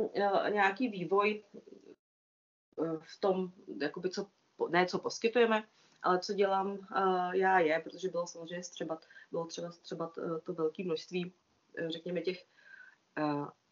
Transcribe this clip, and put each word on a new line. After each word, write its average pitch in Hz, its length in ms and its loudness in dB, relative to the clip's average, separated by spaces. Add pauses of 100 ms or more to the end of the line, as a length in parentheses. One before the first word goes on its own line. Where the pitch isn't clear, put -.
(160)
eh, 196 340 2
nějaký 202 380 2
vývoj, 202 540 2 (1400)
eh, 160 160 -2
v - 200 -20
tom, 185 320 2 (280)
jakoby 175 300 -4
co 202 160 -4 (300)
po-, - 120 0
ne 175 180 4
co 180 120 -2
poskytujeme, 220 680 2 (380)
ale 180 160 4
co 196 140 -4
dělám, 196 460 2 (180)
eh, 185 420 2
já 190 200 6
je, 160 260 4
protože 175 240 -6
bylo 170 180 -2
samozřejmě 170 360 -10
střebat, 160 440 -8 (240)
bylo - 160 -4
třeba 170 240 -10
střebat, - 480 -10
eh, 165 220 -4
to - 120 -6
velké 165 320 -2
množství, 175 480 -4 (460)
eh, 165 120 -4
řekněme 170 300 -4
těch, 180 240 -4 (720)
eh, 147 280 0 (260)